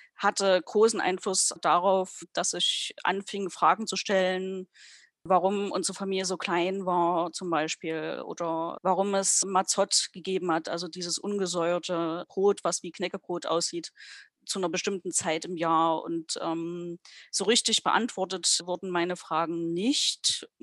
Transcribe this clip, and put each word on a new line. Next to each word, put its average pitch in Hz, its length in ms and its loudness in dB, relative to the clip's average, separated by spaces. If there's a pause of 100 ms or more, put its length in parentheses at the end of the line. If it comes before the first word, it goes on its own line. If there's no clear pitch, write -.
(140)
hatte 196 480 4
großen 220 380 4
Einfluss 185 600 0
darauf, 185 600 4 (120)
dass - 180 0
ich - 420 -2 (100)
anfing, 196 440 -2
Fragen 190 380 2
zu 190 100 -2
stellen, 190 720 0 (560)
warum 190 480 2
unsere 185 240 -2
Familie 190 300 -2
so 180 100 -2
klein 185 480 0
war 175 480 2
zum 185 160 -6
Beispiel 156 800 -2
oder 165 560 -4
warum 190 320 2
es 196 320 2
Mazot 196 680 2
gegeben 180 400 -2
hat, 165 160 -2
also 170 200 -4
dieses 175 280 -6
ungesäuerte 175 1120 -2
Brot, 196 360 2
was - 180 -2
wie 170 100 -8
Knäckebrot 175 540 -6
aussieht, 170 460 -2 (520)
zu - 140 -6
einer 185 100 0
bestimmten 185 420 -4
Zeit 165 360 -2
im 180 100 -6
Jahr. 165 460 2
Und, 165 400 -6
ähm, 170 560 -6 (320)
so - 140 -4
richtig 226 380 4
beantwortet 190 840 0
wurden 180 260 -6
meine 180 260 0
Fragen 165 560 -2
nicht. - 720 0 (160)